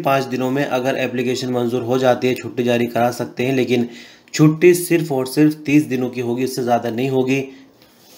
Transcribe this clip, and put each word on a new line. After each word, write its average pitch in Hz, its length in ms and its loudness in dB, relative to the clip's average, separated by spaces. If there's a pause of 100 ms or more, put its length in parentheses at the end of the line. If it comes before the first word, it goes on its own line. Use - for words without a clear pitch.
पाँच 139 240 2
दिनों 127 260 -4
में 143 140 -2
अगर 127 320 -2
एप्लीकेशन 127 540 -2
मंजूर 120 320 -2
हो 123 160 0
जाती 127 280 2
है, 127 60 2
छुट्टी 120 300 -6
जारी 120 240 2
करा 120 260 0
सकते 123 300 -6
हैं। 135 120 0
लेकिन 120 320 0 (460)
छुट्टी 156 420 6
सिर्फ 165 360 -2
और 131 160 -2
सिर्फ 151 380 2
तीस 147 200 4
दिनों 123 240 -2
की 120 120 -8
होगी, 120 220 -2
इससे 127 200 -4
ज़्यादा 117 280 0
नहीं 127 180 -2
होगी। 131 340 0 (760)